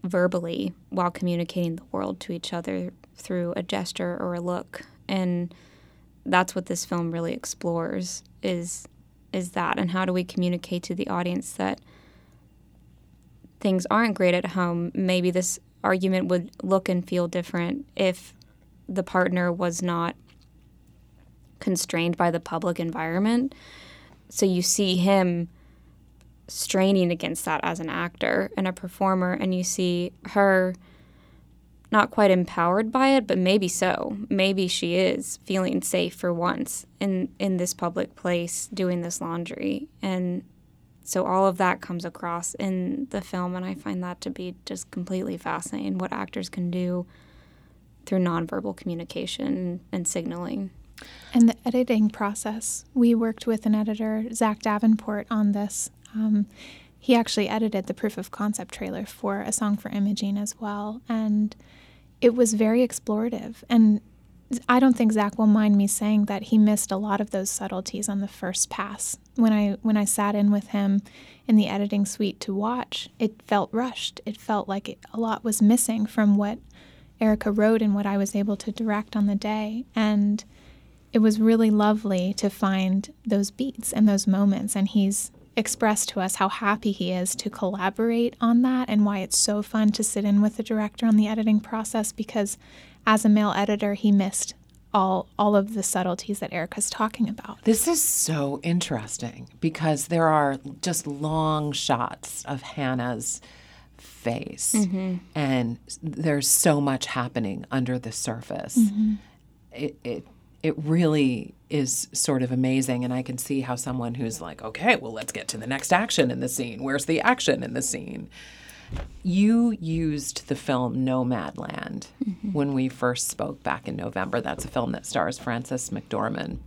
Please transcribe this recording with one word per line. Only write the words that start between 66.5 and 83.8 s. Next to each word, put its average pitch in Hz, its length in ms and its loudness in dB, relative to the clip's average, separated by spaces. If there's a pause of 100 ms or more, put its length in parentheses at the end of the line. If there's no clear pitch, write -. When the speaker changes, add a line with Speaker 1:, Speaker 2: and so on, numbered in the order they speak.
Speaker 2:
missed 214 340 6
a 196 60 0
lot 202 220 -2
of 208 120 -4
those 196 180 -2
subtleties 196 580 -6
on 202 140 -2
the 202 80 -4
first - 400 -4
pass. - 480 -8 (180)
When 226 160 4
I, 208 300 2
when 214 160 2
I 208 80 2
sat 208 300 0
in 208 160 4
with 208 160 0
him 202 340 2 (460)
in 220 100 6
the 208 100 6
editing 202 380 0
suite - 360 -4
to 196 120 -6
watch, 220 560 -4 (100)
it 220 220 -2
felt 202 320 0
rushed. - 520 -4
It 214 120 -8
felt 208 320 -4
like 196 180 -6
it, - 120 -12 (120)
a 220 80 -8
lot 226 240 -2
was 214 180 0
missing 220 440 4
from 208 320 4
what 208 220 0 (600)
Erica 214 320 2
wrote 214 300 4
and 208 140 2
what 202 100 -2
I 202 120 0
was 196 180 0
able 202 220 0
to - 140 -8
direct 214 460 -2
on 202 80 4
the 202 100 2
day. 214 500 -4 (100)
And 208 500 2 (640)
it 240 80 4
was 214 220 6
really 226 300 6
lovely 208 640 2
to 202 140 0
find 190 640 0 (140)
those 202 260 2
beats - 400 -6